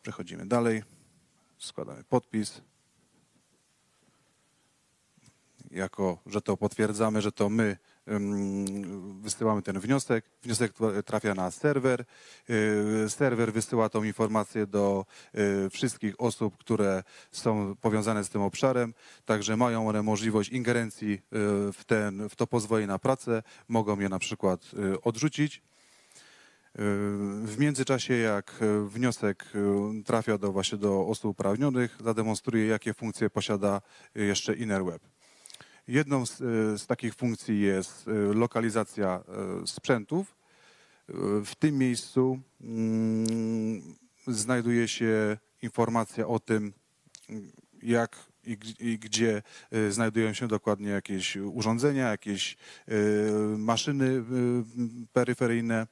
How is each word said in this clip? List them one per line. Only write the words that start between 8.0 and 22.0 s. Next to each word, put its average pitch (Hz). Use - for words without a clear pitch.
ym, 101
wysyłamy 107
ten 98
wniosek. 120
Wniosek 113
tra-, 104
trafia 107
na 90
serwer. 131
Yy, 107
serwer 117
wysyła 110
tą 107
informację 107
do, 98
yy, 98
wszystkich -
osób, 113
które 98
są 104
powiązane 107
z 92
tym 104
obszarem. 120
Także 110
mają 113
one 107
możliwość 107
ingerencji, 117
yy, 98
w -
ten, 104